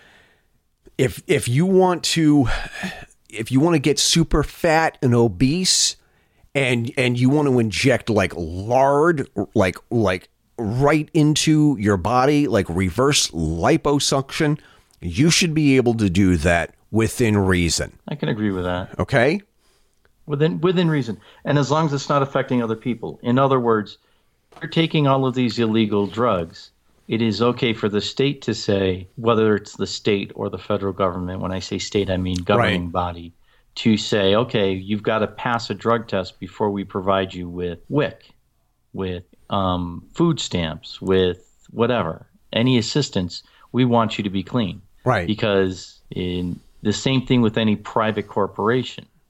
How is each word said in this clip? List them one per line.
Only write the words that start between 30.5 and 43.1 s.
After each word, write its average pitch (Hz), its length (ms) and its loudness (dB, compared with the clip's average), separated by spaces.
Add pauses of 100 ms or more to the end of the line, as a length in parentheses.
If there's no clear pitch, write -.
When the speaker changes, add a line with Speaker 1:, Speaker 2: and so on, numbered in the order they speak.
Speaker 2:
federal 98 340 -4
government, 90 460 -4
when 92 120 -6
I 92 80 -6
say 95 200 -8
state, 98 300 -2
I 92 80 -2
mean 92 260 -2
governing 104 400 0
Speaker 1:
Right. 85 80 -8
Speaker 2:
body, 87 420 -6 (420)
to 110 220 2
say, 101 380 2
"Okay, 110 380 0
you've 98 300 -6
got 110 160 0
to 107 80 -2
pass - 420 -4
a 107 40 -4
drug 113 340 -2
test 95 320 -6
before 104 300 -4
we 101 140 -4
provide 95 500 -2
you 90 160 -10
with 87 380 -8
wic, - 420 -4 (640)
with, 92 300 -8 (260)
um, 90 640 -2
food 165 260 0
stamps, 80 640 -8
with 92 380 0 (320)
whatever, 110 560 -4 (260)
any 127 240 2
assistance, 104 640 -4 (300)